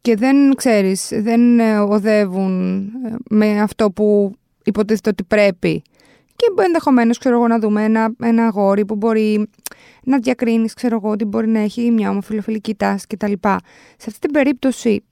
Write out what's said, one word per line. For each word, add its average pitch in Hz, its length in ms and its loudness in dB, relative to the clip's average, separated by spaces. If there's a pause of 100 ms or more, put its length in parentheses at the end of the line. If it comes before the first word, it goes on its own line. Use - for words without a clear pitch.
και 226 160 0
δεν, 269 380 4
ξέρεις, 202 580 0 (100)
δεν, 233 380 4
ε, 220 180 2
οδεύουν, 190 960 0 (300)
ε, 226 80 -8 (160)
με 214 300 2
αυτό 214 300 0
που 208 440 0 (300)
υποτίθεται 208 440 -2
ότι 196 160 -4
πρέπει, 185 580 0 (540)
και 480 180 2
μπο-, 415 80 2
ενδεχομένως, 269 560 2
ξέρω 247 160 0
εγώ, 240 140 2
να 233 100 2
δούμε 208 260 0
ένα, 220 380 0
ένα 233 240 2
αγόρι 202 380 0
που 208 100 -6
μπορεί 214 560 0 (520)
να 269 160 0
διακρίνεις, 226 560 0
ξέρω 233 280 -2
εγώ, 214 80 -2
ότι 214 140 -2
μπορεί 220 240 -2
να 220 120 0
έχει 233 300 -2
μια 214 200 0
ομοφιλοφιλική 214 640 -6
τάση 202 320 -4
κτλ. 208 260 -6 (640)
Σε - 100 -16
αυτή 214 120 -14
την - 120 -4
περίπτωση 262 800 0